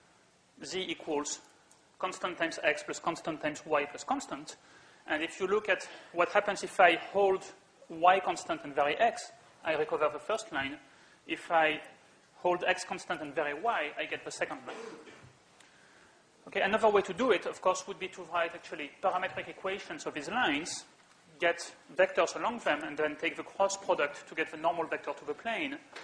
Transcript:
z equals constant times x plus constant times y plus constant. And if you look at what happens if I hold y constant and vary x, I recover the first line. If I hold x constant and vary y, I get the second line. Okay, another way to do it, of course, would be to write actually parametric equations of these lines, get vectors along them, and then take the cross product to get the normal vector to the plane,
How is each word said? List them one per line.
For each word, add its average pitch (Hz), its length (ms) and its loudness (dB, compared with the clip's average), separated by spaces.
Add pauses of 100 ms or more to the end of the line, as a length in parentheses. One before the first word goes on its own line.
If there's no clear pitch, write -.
(640)
z 180 240 -6
equals 151 520 -4 (600)
constant 185 380 -4
times 165 260 -2
x 151 200 2
plus - 160 -8
constant 160 420 -4
times 151 240 -4
y 147 200 2
plus - 180 -12
constant. 156 520 -4 (520)
And 156 140 -2
if 165 180 -4
you 190 80 0
look 208 220 2
at 185 180 0 (260)
what 170 160 4
happens 202 340 2
if - 160 2
I 175 160 10
hold 190 480 2 (460)
y 175 300 6
constant 170 440 -4
and 143 100 -10
vary 147 240 2
x, - 340 0 (320)
I 160 120 0
recover 151 360 2
the 151 80 -8
first - 320 -4
line. 139 260 -4 (500)
If - 240 -8
I 156 300 4 (560)
hold 175 280 0
x 180 180 2
constant - 380 -6
and 147 120 -10
vary 147 200 0
y, 165 440 -2
I 156 80 -4
get 147 200 -6
the 147 60 -8
second 151 360 -6
line. 120 80 -10 (1700)
Okay, 190 140 -2
another 214 280 4
way 202 140 8
to 196 100 -6
do 233 180 4
it, 170 140 2
of - 160 -6
course, 185 260 2
would 196 120 -10
be 185 100 -6
to 190 140 -14 (100)
write 170 200 0
actually 160 380 -10 (100)
parametric 185 460 -2
equations 190 580 -8
of 147 80 -4
these 156 160 -8
lines, 180 540 -2 (560)
get 170 340 0 (220)
vectors 185 400 4
along 160 240 -2
them, 147 240 2
and 151 140 -8
then 151 180 0
take 156 220 -2
the 160 60 -6
cross - 340 0
product 156 500 0
to 170 80 -16
get 156 160 -2
the 160 60 -10
normal 165 280 0
vector 151 280 -4
to 147 120 -16
the 147 80 -4
plane, 156 440 -4 (260)